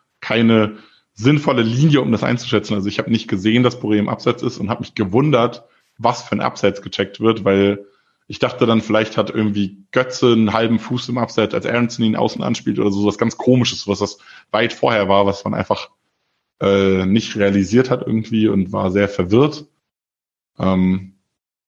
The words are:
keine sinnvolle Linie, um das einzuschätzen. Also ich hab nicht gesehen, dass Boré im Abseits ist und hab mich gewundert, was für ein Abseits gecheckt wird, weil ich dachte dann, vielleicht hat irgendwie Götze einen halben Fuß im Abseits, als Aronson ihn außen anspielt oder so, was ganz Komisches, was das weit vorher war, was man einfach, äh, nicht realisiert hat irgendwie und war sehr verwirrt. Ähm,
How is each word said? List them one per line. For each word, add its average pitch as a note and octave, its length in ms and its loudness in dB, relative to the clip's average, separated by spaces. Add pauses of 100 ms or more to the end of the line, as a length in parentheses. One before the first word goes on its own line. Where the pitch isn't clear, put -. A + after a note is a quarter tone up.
(200)
keine A2 580 2 (360)
sinnvolle C3+ 480 2
Linie, C3+ 380 2
um A#2 120 0
das G#2 100 0
einzuschätzen. G#2+ 520 -2
Also G2 140 -2
ich G#2 100 -8
hab - 100 -4
nicht A2+ 200 -2
gesehen, A2 340 0
dass B2 180 0
Boré G#2+ 180 0
im G2+ 100 0
Abseits - 340 -4
ist - 160 -6
und G2 120 -6
hab A#2+ 100 -4
mich - 140 -12
gewundert, A#2 720 0 (340)
was A#2 240 -2
für - 120 -6
ein G#2+ 60 -2
Abseits - 420 -2
gecheckt G2 380 -8
wird, A2 240 2
weil G2 420 2 (420)
ich A2 100 -16
dachte B2 280 0
dann, A2+ 140 4
vielleicht A2 360 0
hat G#2 140 -2
irgendwie G2+ 600 -4
Götze B2+ 420 2
einen A2 200 2
halben A2+ 260 0
Fuß B2 320 -6
im B2 80 -4
Abseits, A2 360 -2
als G#2+ 120 -4
Aronson A#2 380 -2
ihn A2 120 2
außen A#2 260 -2
anspielt A#2 360 -4
oder G2+ 120 2
so, G2+ 160 -2
was G2+ 120 -2
ganz A2+ 180 -2
Komisches, - 500 0
was G2+ 120 -2
das G2+ 200 -6 (320)
weit A2+ 220 0
vorher A2 360 0
war, G2 180 4
was G2 180 -4
man G#2 100 -4
einfach, - 360 -4 (720)
äh, G2 440 2
nicht G#2 320 0
realisiert G2+ 540 2
hat B2+ 160 -4
irgendwie A2 420 0
und G2 240 0
war G2 180 -2
sehr G2 180 2
verwirrt. A#2 580 0 (920)
Ähm, F#2 580 -2 (520)